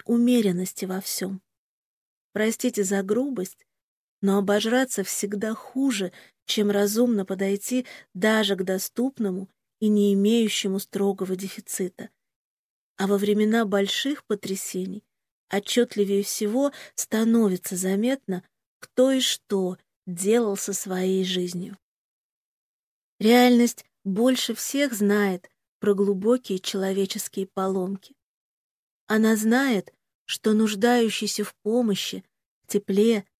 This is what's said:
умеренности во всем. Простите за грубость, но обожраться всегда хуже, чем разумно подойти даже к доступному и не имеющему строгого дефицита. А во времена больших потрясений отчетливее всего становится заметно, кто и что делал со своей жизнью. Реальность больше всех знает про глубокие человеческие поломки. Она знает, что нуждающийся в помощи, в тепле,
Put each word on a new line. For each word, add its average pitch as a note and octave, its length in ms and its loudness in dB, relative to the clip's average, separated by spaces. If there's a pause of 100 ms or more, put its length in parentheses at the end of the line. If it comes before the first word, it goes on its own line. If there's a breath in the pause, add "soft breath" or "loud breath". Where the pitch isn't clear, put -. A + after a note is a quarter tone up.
умеренности A3+ 800 2
во F#3 160 -6
всем. F#3+ 400 -8 (920)
Простите A3 500 -2
за G3 200 0
грубость, A3 640 -4 (540)
но G3 180 4
обожраться G#3+ 640 0
всегда G#3 500 -6
хуже, A3+ 580 -2 (340 loud breath)
чем G#3 260 0
разумно G#3 540 2
подойти G3+ 600 -2 (300 loud breath)
даже G#3 400 2
к F#3 80 -4
доступному F#3+ 840 -4 (300)
и A3 100 0
не G3+ 240 4
имеющему G3+ 640 2
строгого G3 560 -4
дефицита. - 760 -10 (880)
А G3 80 -2
во G3+ 120 2
времена G#3+ 480 2
больших G3+ 600 -2
потрясений F#3+ 800 -6 (460)
отчетливее G3+ 720 0
всего A#3 480 -2 (240 loud breath)
становится A3 800 2
заметно, G3 680 -2 (360)
кто C4 320 2
и C4 80 2
что F#3+ 580 -2 (300)
делал G3 500 0
со G3 160 -6
своей F#3 500 -2
жизнью. F3+ 540 -6 (1400)
Реальность A#3+ 640 6 (180)
больше A3+ 500 0
всех C#4 400 -2
знает G3+ 560 0 (300)
про G3+ 140 2
глубокие G3+ 640 0
человеческие F#3+ 880 -4
поломки. F#3+ 680 -4 (920)
Она A3 280 4
знает, A3+ 580 0 (320)
что - 280 0
нуждающийся G#3+ 920 2
в - 200 -12
помощи, G#3 600 -2 (400)
в - 40 -20
тепле, G3+ 580 2 (140)